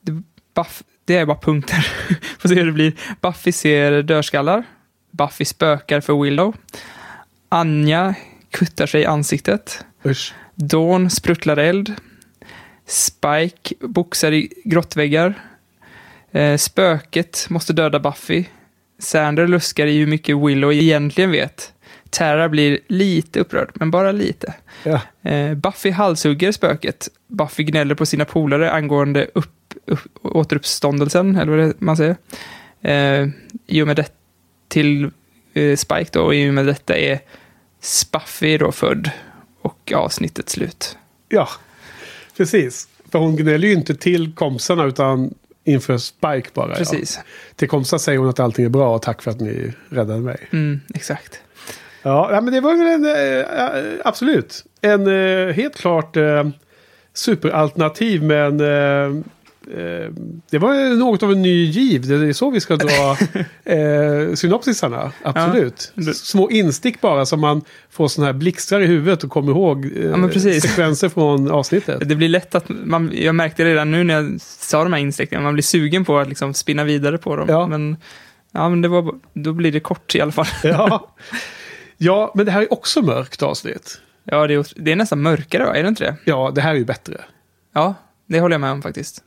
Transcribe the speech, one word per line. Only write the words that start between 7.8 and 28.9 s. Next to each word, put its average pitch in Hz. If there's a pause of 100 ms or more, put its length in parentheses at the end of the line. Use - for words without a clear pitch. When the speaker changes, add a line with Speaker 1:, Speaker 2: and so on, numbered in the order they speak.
Speaker 1:
kuttar -
sig 151
i -
ansiktet. - (200)
Speaker 2:
Usch. - (220)
Speaker 1:
Dawn 170
spruttlar 160
eld. 196 (920)
Spike -
boxar 170
i 156 (120)
grottväggar. 160 (960)
Eh, 147
spöket -
måste 170
döda 156
Buffy. 147 (540)
Sander 156
luskar 160
i 147
hur 151
mycket 151
Willow 143
egentligen 156
vet. 143 (360)
Tara 160
blir 147
lite 185
upprörd, -
men 160
bara 190
lite. - (300)
Speaker 2:
Ja. 151 (300)
Speaker 1:
Eh, 147
Buffy 190
halshugger 170
spöket. - (180)
Buffy 160
gnäller 151
på 156
sina 147
polare 156
angående 143